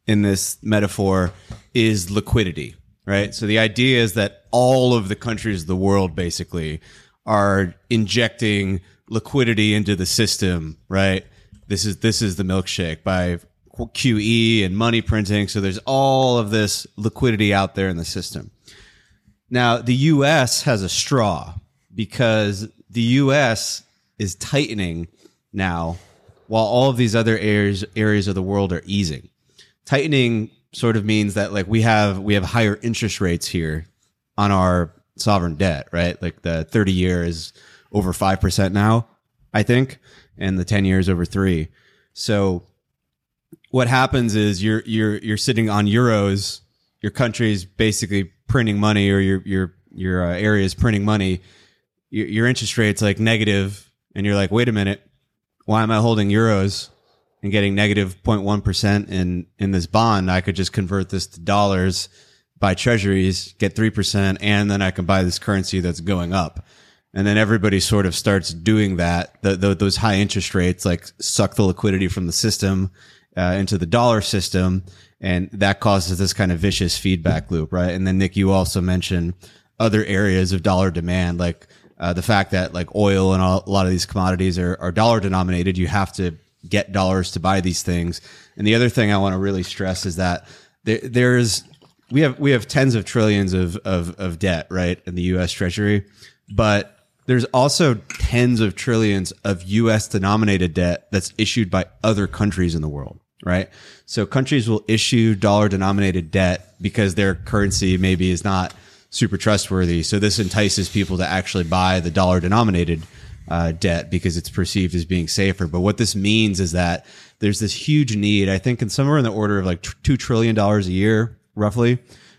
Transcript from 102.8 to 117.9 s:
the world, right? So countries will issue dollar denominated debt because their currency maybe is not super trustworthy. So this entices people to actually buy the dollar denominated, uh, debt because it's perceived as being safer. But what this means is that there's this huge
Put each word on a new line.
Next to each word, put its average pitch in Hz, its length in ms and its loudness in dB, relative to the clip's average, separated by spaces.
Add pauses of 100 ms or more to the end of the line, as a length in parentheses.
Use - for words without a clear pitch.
the 76 60 -6
world, 71 320 -12 (240)
right? 90 240 -2 (380)
So 107 180 -2
countries 131 440 0
will 107 200 0
issue 113 460 2
dollar 104 340 4
denominated 95 640 0
debt 90 500 0
because 98 340 -2
their 95 200 0
currency 95 640 0
maybe 92 320 2
is 87 140 -4
not 95 300 -2 (360)
super 101 260 -2
trustworthy. 92 640 0
So 104 160 -2
this 104 200 2
entices 98 500 0
people 95 300 -2
to 90 80 -2
actually 92 380 -2
buy 92 360 2
the 85 100 -4
dollar 90 300 2
denominated, 87 640 2 (480)
uh, 85 220 0
debt 85 380 -2
because 87 260 -2
it's - 140 -8
perceived 90 440 -2
as 85 120 -2
being 87 220 -2
safer. 95 380 0
But 85 140 -4
what 101 160 2
this 113 180 -2
means 104 460 2
is 85 120 -2
that 87 340 0 (320)
there's 104 220 0
this 104 120 -2
huge 147 440 0